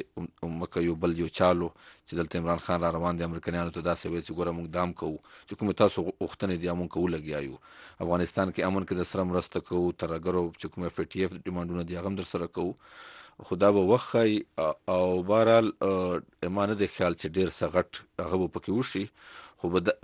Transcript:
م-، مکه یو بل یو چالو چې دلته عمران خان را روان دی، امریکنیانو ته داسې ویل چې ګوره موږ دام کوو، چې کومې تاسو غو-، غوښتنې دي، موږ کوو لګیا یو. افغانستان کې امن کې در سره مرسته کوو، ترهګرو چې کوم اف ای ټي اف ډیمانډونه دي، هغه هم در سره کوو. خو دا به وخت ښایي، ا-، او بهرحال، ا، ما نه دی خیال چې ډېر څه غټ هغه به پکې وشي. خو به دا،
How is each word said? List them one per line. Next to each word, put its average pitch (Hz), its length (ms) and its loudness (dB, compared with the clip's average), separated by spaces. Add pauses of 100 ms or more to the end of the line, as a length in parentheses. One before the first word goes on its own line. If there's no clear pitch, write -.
(160)
م-، 82 440 -6
مکه 87 200 -2
یو 85 140 2
بل 85 240 2
یو 85 100 0
چالو 87 400 4 (380)
چې - 80 -14
دلته 85 240 -2
عمران 82 200 0
خان 90 240 0
را 85 80 2
روان 85 280 0
دی، 85 60 -2
امریکنیانو 85 460 -4
ته 85 100 -8
داسې 85 260 -2
ویل 85 160 -4
چې - 160 -12
ګوره 85 180 0
موږ 85 100 -8 (100)
دام 90 160 0
کوو، 78 260 -6 (300)
چې 104 100 -12
کومې 101 140 0
تاسو 101 300 4
غو-، 87 200 -6
غوښتنې 92 340 -2
دي، 85 120 -4
موږ 87 200 -2
کوو 87 200 0
لګیا 76 300 -4 (100)
یو. 65 80 -12 (440)
افغانستان 87 520 0
کې - 120 -4
امن 92 200 0
کې 90 100 -6
در 90 180 0
سره 95 100 0
مرسته 90 380 -2
کوو، 87 320 0
ترهګرو 85 680 -2
چې - 120 -8
کوم 90 120 -8
اف 85 160 -6
ای 87 40 -4
ټي 92 200 -6
اف 90 80 -4
ډیمانډونه 87 500 -6
دي، 85 140 -8
هغه 87 100 -6
هم 98 100 -2
در 95 160 -6
سره 87 140 -2
کوو. 87 260 -4 (720)
خو 92 100 -2
دا 98 180 6
به 101 40 6
وخت 101 340 4
ښایي، 110 320 4 (140)
ا-، 80 160 0 (140)
او 92 340 2
بهرحال، 113 500 6 (100)
ا، 90 680 -2
ما 101 180 0
نه 107 80 -2
دی 101 120 2
خیال 90 280 0
چې - 120 -6 (100)
ډېر 92 120 2 (100)
څه 90 160 0
غټ 90 160 2 (300)
هغه 87 220 -2
به 87 120 0
پکې - 140 -6
وشي. 104 380 -2 (520)
خو 90 100 -4
به 90 120 2
دا، 87 120 2 (120)